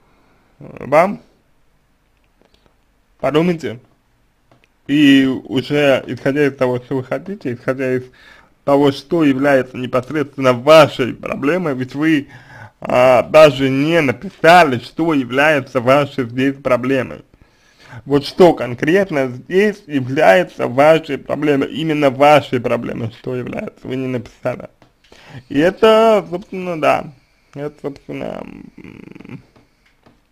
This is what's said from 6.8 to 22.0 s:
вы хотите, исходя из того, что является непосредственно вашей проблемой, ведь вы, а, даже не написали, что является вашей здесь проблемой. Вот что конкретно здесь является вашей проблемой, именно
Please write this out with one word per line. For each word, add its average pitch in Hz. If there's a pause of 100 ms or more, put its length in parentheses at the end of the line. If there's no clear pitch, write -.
вы 127
хотите, 143
исходя 131
из 127 (640)
того, 143
что 165
является 135
непосредственно 131
вашей 135
проблемой, 151
ведь 127
вы, 151 (540)
а, 127
даже 135
не 147
написали, 160
что 160
является 135
вашей 135
здесь 131
проблемой. 127 (840)
Вот 139
что 175
конкретно 143
здесь 185
является 147
вашей 143
проблемой, 139
именно 151